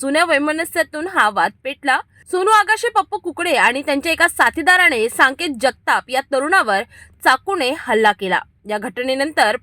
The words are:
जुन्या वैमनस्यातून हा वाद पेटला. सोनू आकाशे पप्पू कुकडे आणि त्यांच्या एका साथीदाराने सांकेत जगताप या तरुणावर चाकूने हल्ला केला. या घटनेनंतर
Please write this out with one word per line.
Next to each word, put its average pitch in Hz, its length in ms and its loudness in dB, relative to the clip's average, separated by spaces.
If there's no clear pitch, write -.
जुन्या 285 240 0
वैमनस्यातून 311 840 -4
हा 269 220 0
वाद 196 220 0
पेटला. 269 360 -2
सोनू 370 200 0
आकाशे 440 380 2
पप्पू 415 280 -2
कुकडे 339 360 -4
आणि 233 280 2
त्यांच्या 285 300 -2
एका 320 160 2
साथीदाराने 320 840 2
सांकेत 285 520 0
जगताप 247 480 -2
या 254 120 0
तरुणावर 269 500 0
चाकूने 277 540 0
हल्ला 220 340 2
केला. 185 280 -2
या 208 80 -4
घटनेनंतर 254 840 -2